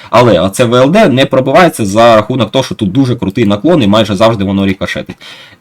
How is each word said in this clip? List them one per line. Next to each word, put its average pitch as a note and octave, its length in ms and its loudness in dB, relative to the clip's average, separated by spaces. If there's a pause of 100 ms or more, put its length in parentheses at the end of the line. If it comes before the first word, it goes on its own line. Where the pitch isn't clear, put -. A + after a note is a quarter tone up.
але A2+ 300 4
оце G2 260 -2
В A#2 100 0
Л C3 160 2
Д G3+ 160 4
не C3+ 180 0
пробивається C3+ 600 0
за A2+ 300 2
рахунок A2 360 -2
того, C3+ 120 -2
що - 120 -8
тут G2 160 -4
дуже B2 240 0
крутий G2+ 300 -4
наклон A#2+ 380 0
і G2+ 40 0
майже G#2+ 280 0
завжди A2 280 0
воно G2 220 -2
рікошетить. F#2 520 -6 (440)